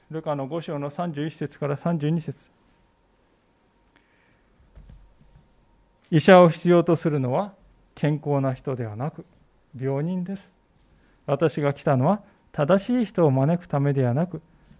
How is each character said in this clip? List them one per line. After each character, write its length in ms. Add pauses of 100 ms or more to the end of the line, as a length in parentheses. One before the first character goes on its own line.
(100)
ル 120
カ 140
の 100
五 140
章 180
の 120
三 220
十 140
一 80
節 240
か 80
ら 100
三 220
十 120
二 120
節。 280 (3500)
「医 80
者 200
を 100
必 180
要 160
と 100
す 160
る 80
の 140
は 200 (440)
健 280
康 160
な 140
人 220
で 100
は 80
な 160
く、 140 (520)
病 280
人 180
で 140
す。 160 (760)
私 340
が 140
来 80
た 140
の 100
は 160 (300)
正 320
し 180
い 20
人 220
を 60
招 300
く 40
た 140
め 120
で 120
は 100
な 140
く、 120 (400)